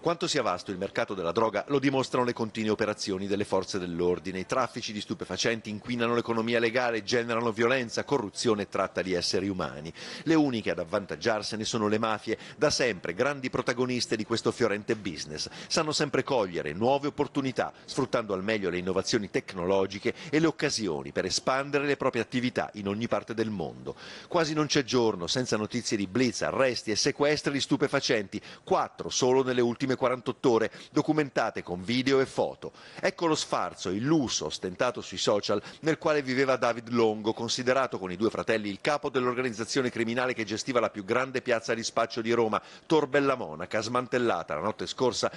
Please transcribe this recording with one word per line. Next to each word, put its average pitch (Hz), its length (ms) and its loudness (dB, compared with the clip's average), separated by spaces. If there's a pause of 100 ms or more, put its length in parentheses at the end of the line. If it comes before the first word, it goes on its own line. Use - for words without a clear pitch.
Quanto 170 240 0
sia 151 160 0
vasto 98 300 0
il 92 80 -4
mercato 104 340 -2
della 85 180 -2
droga 104 360 2
lo 143 100 2
dimostrano 131 480 2
le 120 80 0
continue 110 380 -2
operazioni 101 560 0
delle 98 180 0
forze 95 320 -2
dell'ordine. 87 600 -2
I 90 80 -8
traffici 127 440 -2
di 104 80 -6
stupefacenti 107 720 -4
inquinano 117 460 -2
l'economia 117 420 0
legale, 117 460 2
generano 117 480 0
violenza, 117 520 0
corruzione 107 600 0
e - 40 -6
tratta 95 360 0
di 92 100 0
esseri 90 340 0
umani. 80 460 -4 (300)
Le 160 100 2
uniche 127 380 2
ad 82 80 -2
avvantaggiarsene 101 840 -2
sono 107 240 0
le 107 120 2
mafie, 110 400 -2 (180)
da 151 140 4
sempre 101 420 0
grandi 127 380 0
protagoniste 123 640 0
di 107 100 -2
questo 113 260 0
fiorente 107 440 0
business. 76 520 -8 (200)
Sanno 156 240 0
sempre 143 320 0
cogliere 87 500 0
nuove 131 320 2
opportunità, 131 680 -2 (140)
sfruttando 117 480 -2
al 92 100 -2
meglio 101 280 0
le 87 80 -2
innovazioni 92 500 0
tecnologiche 98 880 0 (160)
e 151 80 4
le 160 80 4
occasioni 92 640 -2
per 90 140 -2
espandere 139 600 0
le 143 100 2
proprie 127 280 0
attività 120 500 -2
in 101 140 -4
ogni 107 200 -2
parte 104 280 -2
del 110 160 0
mondo. 67 440 -6 (320)
Quasi 156 280 0
non 151 100 2
c'è 143 180 2
giorno 110 440 2
senza 120 300 0
notizie 107 380 -2
di 101 120 0
blitz, 117 340 0
arresti 110 480 0
e 104 60 2
sequestri 143 560 0
di 139 100 0
stupefacenti, 127 800 0 (220)
quattro 120 460 -2
solo 131 340 4
nelle 123 180 2
ultime 120 300 0
quarantotto 127 580 2
ore, 113 220 6 (180)
documentate 143 760 0
con 90 200 -6
video 127 380 2
e 131 40 4
foto. 82 460 -2 (300)
Ecco 185 240 0
lo 156 100 4
sfarzo 98 540 -4
illuso, 120 560 0
ostentato 98 560 -2
sui 95 160 -10
social, 104 440 2 (200)
nel 151 160 0
quale 151 240 2
viveva 131 340 2
David 117 360 0
Longo, 110 420 4
considerato 123 640 0
con 92 100 -6
i 90 60 -6
due 107 140 2
fratelli 104 400 0
il 98 100 -8
capo 147 300 0
dell'organizzazione 123 840 0
criminale 120 420 -2
che 113 120 -2
gestiva 110 340 -2
la 107 100 2
più 101 140 -10
grande 123 380 0
piazza 117 320 0
di 113 100 -4
spaccio 117 380 -2
di 113 100 0
Roma, 110 300 2 (240)
Tor 151 220 4
Bella 135 280 4
Monaca, 92 460 -4
smantellata 113 760 0
la 76 60 -2
notte 98 260 -2
scorsa 120 500 0